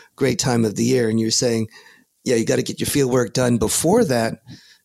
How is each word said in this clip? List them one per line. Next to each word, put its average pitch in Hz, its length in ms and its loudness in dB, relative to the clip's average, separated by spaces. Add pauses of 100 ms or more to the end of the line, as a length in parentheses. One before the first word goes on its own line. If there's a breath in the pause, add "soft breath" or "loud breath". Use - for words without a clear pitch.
(160 loud breath)
great 127 240 -2
time 120 240 0
of 107 100 -2
the 117 80 -2
year." 120 260 2
And 110 120 0
you're 113 100 -2
saying, 113 380 0 (560 loud breath)
"Yeah, 127 100 0
you 117 100 0
gotta 127 200 0
get - 160 -8
your - 80 -2
field 135 240 0
work 123 200 0
done 123 260 0
before 160 480 2
that," 117 340 -2 (440 loud breath)